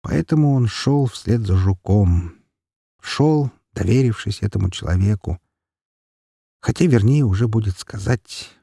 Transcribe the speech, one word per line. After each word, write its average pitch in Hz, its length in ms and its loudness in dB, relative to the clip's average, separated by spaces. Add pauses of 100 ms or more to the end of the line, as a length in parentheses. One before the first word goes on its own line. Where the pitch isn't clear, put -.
Поэтому 151 520 0
он 123 120 2
шёл 139 400 0
вслед 117 400 -2
за 95 100 2
жуком. 92 760 0 (640)
Шёл, 147 500 0 (220)
доверившись 117 680 -2
этому 98 280 -2
человеку. 92 680 -2 (1200)
Хотя, 165 260 0
вернее, 131 380 4
уже 107 240 0
будет 107 300 -2
сказать - 720 -8 (120)